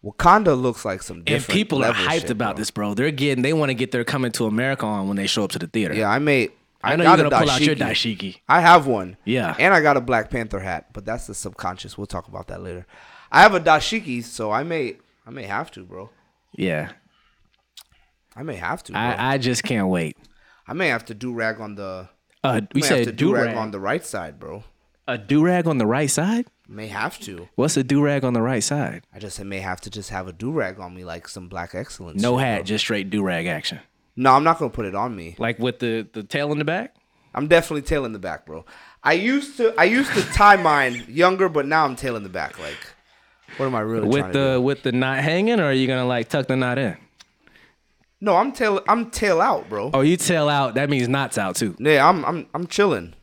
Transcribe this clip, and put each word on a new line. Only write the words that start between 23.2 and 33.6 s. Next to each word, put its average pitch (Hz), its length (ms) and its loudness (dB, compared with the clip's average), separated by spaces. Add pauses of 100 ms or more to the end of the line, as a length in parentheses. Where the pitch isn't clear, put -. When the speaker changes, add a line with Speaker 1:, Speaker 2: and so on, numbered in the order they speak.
Speaker 2:
do-rag. 113 60 -4
Speaker 1:
on 110 140 -4
the 101 100 -8
right 113 240 -2
side, 80 360 -10
bro. 92 240 -14 (420)
Speaker 2:
A 123 120 -4
do-rag 160 480 4
on 156 120 2
the 110 80 4
right 139 240 2
side? 214 360 0 (260)
Speaker 1:
May 107 140 -14
have 107 340 -6
to. 90 360 -14
Speaker 2:
What's 151 200 2
a 139 60 2
do-rag 143 420 2
on 123 80 0
the 117 80 2
right 120 220 0
side? 143 400 -4 (100)
Speaker 1:
I - 60 -20
just 101 240 -14
may 98 160 -8
have 95 220 -6
to 104 100 -16
just 104 200 -12
have 95 180 -8
a 90 40 -14
do-rag 104 460 -6
on 90 160 -14
me, 90 100 -16
like 85 220 -14
some 90 220 -16
Black 87 260 -10
Excellence 90 480 -8
Speaker 2:
No 123 160 2
Speaker 1:
shit, 131 80 0
Speaker 2:
hat, 113 120 0
Speaker 1:
bro. 92 80 -6
Speaker 2:
just 107 180 -2
straight 98 260 -4
do-rag 92 360 -2
action. 82 340 -6 (340)